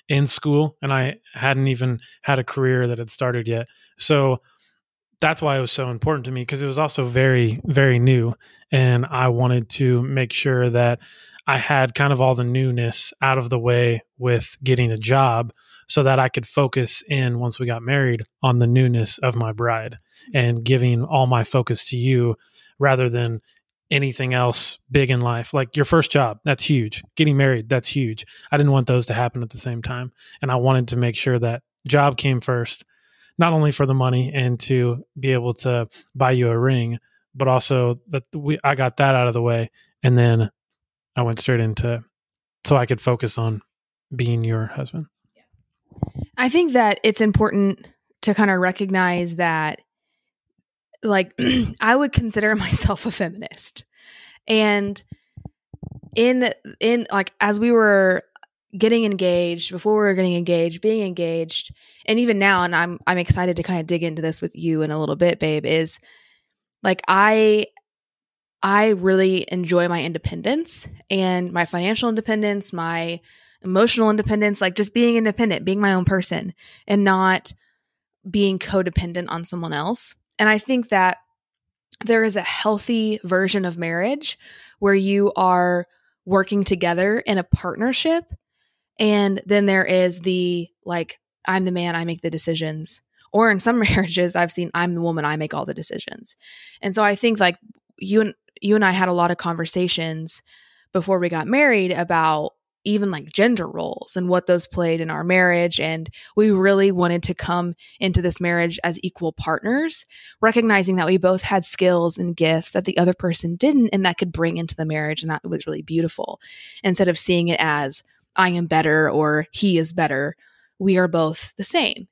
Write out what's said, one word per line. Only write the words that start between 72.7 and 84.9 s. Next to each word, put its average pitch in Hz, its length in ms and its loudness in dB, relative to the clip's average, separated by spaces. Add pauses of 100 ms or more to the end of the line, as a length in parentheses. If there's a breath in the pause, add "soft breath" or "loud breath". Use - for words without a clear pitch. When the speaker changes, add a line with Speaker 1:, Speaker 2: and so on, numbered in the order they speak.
Speaker 2:
my 170 480 -6 (420 soft breath)
emotional 220 480 2
independence, 214 520 0
like, 185 140 -2
just 208 180 -2
being 233 240 2
independent, 214 480 0
being 196 160 0
my 196 120 2
own 180 120 0
person 180 480 -2 (340 loud breath)
and 202 160 2
not 185 500 2 (760)
being 196 300 0
codependent 175 720 -2
on 170 140 -8
someone 170 300 -6
else. 160 420 -4 (220)
And 214 100 4
I 214 100 4
think 247 320 -2
that 185 280 2 (880)
there 226 180 2
is 208 140 -2
a 180 40 -2
healthy 214 840 -2
version 185 400 0
of 170 120 -6
marriage 175 600 -4 (400 loud breath)
where 196 160 4